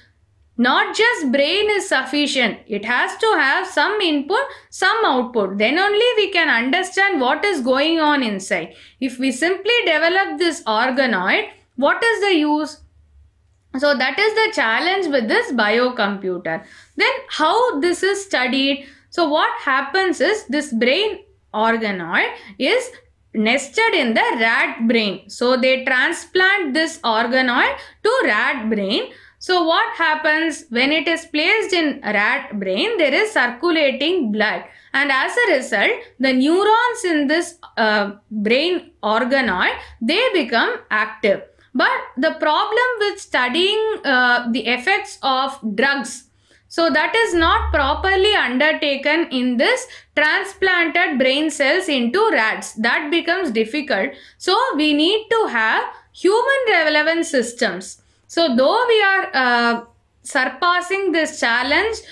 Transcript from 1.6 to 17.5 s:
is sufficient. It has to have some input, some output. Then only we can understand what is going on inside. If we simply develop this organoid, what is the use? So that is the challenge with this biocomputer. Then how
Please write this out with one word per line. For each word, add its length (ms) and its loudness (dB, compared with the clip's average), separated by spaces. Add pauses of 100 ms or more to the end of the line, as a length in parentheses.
is 180 -2
sufficient. 800 0
It 180 -6
has 320 -2
to 100 0 (120)
have 280 0
some 360 0
input, 420 0 (240)
some 360 0
output. 520 0
Then 220 2
only 260 2 (120)
we 140 2
can 200 2
understand 680 0
what 240 0
is 180 0
going 380 2
on 220 2
inside. 520 -4 (260)
If 180 -6
we 140 0
simply 400 -2 (140)
develop 520 0
this 260 0
organoid, 840 0 (280)
what 280 2
is 160 2
the 160 2
use? 460 0 (960)
So 180 2
that 220 -2
is 160 2
the 200 2
challenge 520 0
with 200 0
this 260 0
biocomputer. 1120 -2 (340)
Then 140 0 (200)
how 500 0